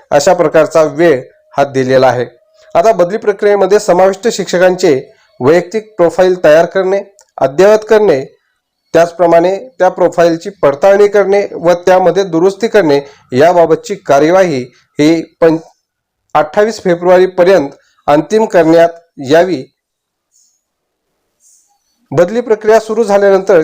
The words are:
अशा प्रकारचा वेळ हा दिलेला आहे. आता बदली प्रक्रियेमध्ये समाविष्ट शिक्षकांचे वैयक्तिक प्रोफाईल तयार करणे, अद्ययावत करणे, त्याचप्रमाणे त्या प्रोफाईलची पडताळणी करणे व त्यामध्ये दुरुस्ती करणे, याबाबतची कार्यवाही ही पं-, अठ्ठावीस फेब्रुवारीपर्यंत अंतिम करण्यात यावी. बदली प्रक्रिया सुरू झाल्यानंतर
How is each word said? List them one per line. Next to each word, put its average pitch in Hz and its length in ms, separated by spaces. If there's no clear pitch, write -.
अशा 185 220
प्रकारचा 160 580
वेळ 143 300
हा 139 120
दिलेला 131 420
आहे. 123 180
आता 180 180
बदली 175 260
प्रक्रियेमध्ये 202 600
समाविष्ट 190 500
शिक्षकांचे 180 680
वैयक्तिक 175 580
प्रोफाईल 185 460
तयार 165 240
करणे, 190 340
अद्ययावत 190 520
करणे, 202 340
त्याचप्रमाणे 170 600
त्या 180 100
प्रोफाईलची 170 600
पडताळणी 196 460
करणे 202 340
व 175 240
त्यामध्ये 185 480
दुरुस्ती 185 420
करणे, 165 320
याबाबतची 160 680
कार्यवाही 156 640
ही 160 220
पं-, 160 160
अठ्ठावीस 208 480
फेब्रुवारीपर्यंत 180 840
अंतिम 156 380
करण्यात 170 440
यावी. 160 340
बदली 185 300
प्रक्रिया 220 380
सुरू 220 240
झाल्यानंतर 196 600